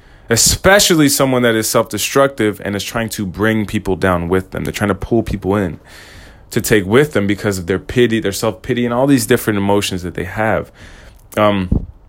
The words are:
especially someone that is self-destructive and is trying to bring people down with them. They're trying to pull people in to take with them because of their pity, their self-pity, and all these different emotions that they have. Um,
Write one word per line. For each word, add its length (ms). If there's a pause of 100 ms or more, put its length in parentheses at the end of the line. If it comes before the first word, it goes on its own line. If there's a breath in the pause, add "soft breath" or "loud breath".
(280 soft breath)
especially 800
someone 340
that 120
is 140
self-destructive 920
and 140
is 80
trying 260
to 140
bring 400
people 320
down 320
with 220
them. 140
They're 80
trying 160
to 60
pull 280
people 340
in 240 (720 loud breath)
to 100
take 240
with 300
them 120
because 320
of 80
their 120
pity, 420
their 120
self-pity, 520
and 80
all 140
these 180
different 320
emotions 460
that 100
they 120
have. 460 (680 loud breath)
Um, 480 (220)